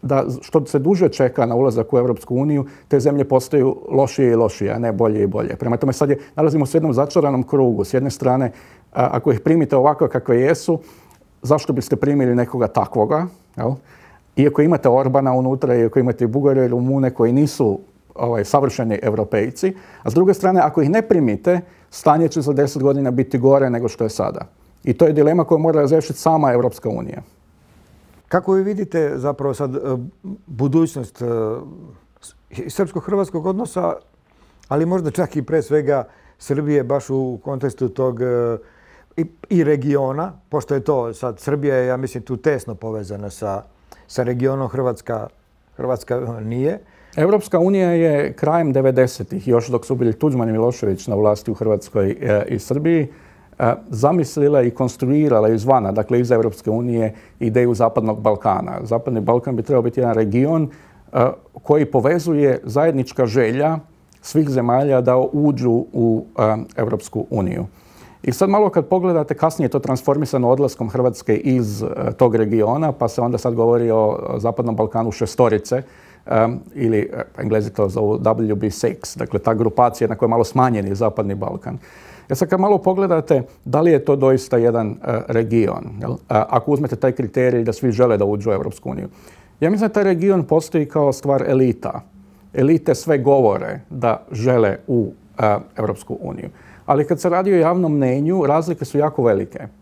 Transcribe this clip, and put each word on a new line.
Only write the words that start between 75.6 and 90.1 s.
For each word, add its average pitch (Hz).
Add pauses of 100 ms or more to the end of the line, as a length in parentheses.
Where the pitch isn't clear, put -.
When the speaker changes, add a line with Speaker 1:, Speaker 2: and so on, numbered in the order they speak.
Speaker 1:
em, 120 (140)
ili, 113
e, - (140)
Englezi 107
to 101
zovu 107
W 110
B 107
six, -
dakle -
ta 113
grupacija 117
na 110
kojoj 117
je -
malo 117
smanjen 117
je 98
Zapadni 104
Balkan. 98 (520)
E 143
sad 160
kad 185
malo 196
pogledate 175 (240)
da 143
li 170
je 143
to 143
doista 131
jedan, 113
e, -
region, 113 (180)
jel? 123 (180)
A, 110
ako 131
uzmete 135
taj 131
kriterij 127
da 113
svi 123
žele 117
da 101
uđu 104
u 104
Evropsku -
uniju, - (500)
ja 156
mislim 214
da 214
taj 208
region 185